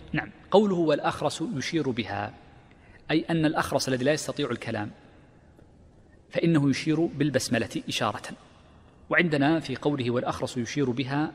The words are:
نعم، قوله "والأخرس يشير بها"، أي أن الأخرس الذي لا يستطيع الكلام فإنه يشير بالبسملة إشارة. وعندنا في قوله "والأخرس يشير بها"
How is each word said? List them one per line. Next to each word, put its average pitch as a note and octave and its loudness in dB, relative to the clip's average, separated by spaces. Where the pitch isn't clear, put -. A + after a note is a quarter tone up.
نعم، A#2+ -4
قوله G3 6
"والأخرس D3+ 0
يشير C#3 -2
بها"، G#2 -4
أي D#3+ 2
أن D#3+ 2
الأخرس D3+ 0
الذي B2+ 0
لا D3 4
يستطيع C#3 -4
الكلام A2 -6
فإنه D3+ 4
يشير D#3 0
بالبسملة C3 -2
إشارة. - -2
وعندنا D3+ 4
في C3+ -6
قوله C3 0
"والأخرس C3 -2
يشير B2 -2
بها" C#3 -2